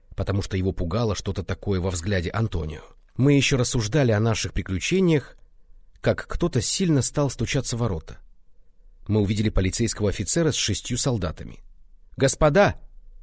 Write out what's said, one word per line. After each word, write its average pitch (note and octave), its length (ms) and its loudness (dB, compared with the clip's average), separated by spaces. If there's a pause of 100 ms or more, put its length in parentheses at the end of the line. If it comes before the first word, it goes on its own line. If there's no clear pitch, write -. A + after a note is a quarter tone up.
(160)
потому G2 280 -2
что - 120 -6
его F#2 160 0
пугало G2 440 -2
что-то G2 260 -6
такое F#2+ 380 -4
во F#2 100 -2
взгляде F2 400 -2
Антонио. E2 540 -4 (340)
Мы C#3 160 4
еще C#3 240 4
рассуждали A#2+ 540 2
о G#2 80 2
наших A2+ 340 0
приключениях, D3+ 800 0 (640)
как - 280 0
кто-то - 340 0
сильно D#3+ 400 2
стал C#3+ 300 0
стучаться - 440 -2
в A2+ 40 -4
ворота. G2+ 400 -4 (880)
Мы G#2+ 120 2
увидели G#2 300 0
полицейского G2+ 600 0
офицера D#3 420 0
с - 40 -2
шестью - 440 -2
солдатами. F2+ 640 -4 (540)
"Господа!" — D3+ 640 4 (440)